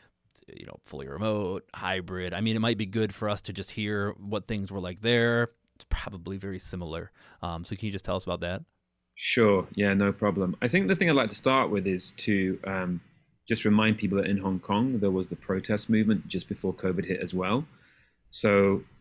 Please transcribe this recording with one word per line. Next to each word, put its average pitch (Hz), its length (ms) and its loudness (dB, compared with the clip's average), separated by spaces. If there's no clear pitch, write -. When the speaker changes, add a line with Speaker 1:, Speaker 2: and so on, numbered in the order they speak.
Speaker 1:
you 50 100 -18
know, - 200 -16
fully 67 240 -10
remote, 98 560 -4
hybrid? 90 580 -4
I 90 80 -4
mean, 113 140 0
it 110 40 0
might 113 180 0
be 107 80 -2
good 104 280 0
for 107 160 -4
us 104 120 -4
to 101 120 -10
just 92 180 -10
hear 104 480 -4
what 101 280 -6
things 98 240 -4
were 98 80 -6
like 90 220 -8
there. 117 500 2
It's - 140 -20
probably 95 480 -6
very 95 220 -8
similar. 85 520 -8
Um, 85 220 -6
so - 120 -10
can 110 100 -6
you 104 60 -4
just 95 120 -6
tell 95 140 -2
us - 80 -8
about 87 160 -4
that? 90 200 -4
Speaker 2:
Sure. 101 600 4
Yeah, 101 180 4
no 98 180 4
problem. 95 500 0
I 123 60 2
think 185 200 2
the 185 80 4
thing 170 140 2
I'd 147 60 4
like 120 140 4
to - 60 -10
start 131 340 4
with 95 160 0
is 92 320 -2
to, 95 480 2
um, 90 360 -2
just 113 180 0
remind 107 320 6
people 98 200 0
that 95 100 2
in 98 100 2
Hong 95 220 -2
Kong, 113 400 0
there 98 120 2
was 92 180 -2
the 85 60 -8
protest - 540 -2
movement 107 380 2
just - 200 -6
before 95 260 -2
covid 92 320 -2
hit 92 140 -2
as 90 140 -6
well. 98 320 0
So 98 560 4